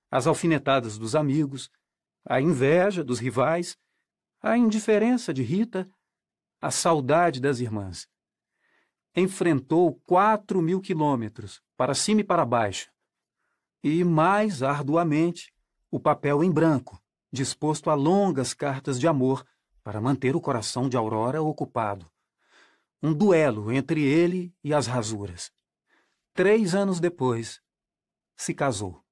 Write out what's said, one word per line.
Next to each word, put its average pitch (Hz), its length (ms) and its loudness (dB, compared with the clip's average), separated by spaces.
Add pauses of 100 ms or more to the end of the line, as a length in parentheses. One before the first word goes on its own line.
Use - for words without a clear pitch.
(100)
as 131 160 0
alfinetadas 139 720 0
dos 110 160 -6
amigos, 143 560 -2 (540)
a 127 160 0
inveja 165 640 2
dos 120 160 -4
rivais, 135 580 -2 (600)
a 226 160 0
indiferença 220 760 2
de 131 100 -2
Rita, 185 460 -4 (720)
a 151 100 -4
saudade 151 680 2
das 131 200 0
irmãs. 104 480 -8 (1080)
Enfrentou 175 800 2 (120)
quatro 202 540 2
mil 175 200 0
quilômetros, 139 840 -4 (140)
para 131 180 0
cima 214 260 2
e 202 40 0
para 175 200 2
baixo, 117 480 -2 (920)
e, 160 200 0
mais 180 600 2
arduamente, 151 880 0 (380)
o 135 100 -4
papel 147 420 2
em 185 80 2
branco, 156 500 0 (320)
disposto 147 580 -4
a 151 40 2
longas 151 580 2
cartas 135 460 -6
de 127 80 0
amor 135 400 0 (360)
para 107 180 -8
manter 131 340 0
o 165 60 -2
coração 127 480 -4
de 123 80 -2
Aurora 113 460 -2
ocupado. 113 680 -6 (920)
Um 151 100 0
duelo 151 580 2
entre 139 320 -2
ele 175 520 0 (100)
e 147 80 -4
as 143 140 0
rasuras. 107 640 -6 (800)
Três 196 420 2
anos 196 240 0
depois, 127 640 -2 (760)
se - 180 -6
casou. 104 580 -4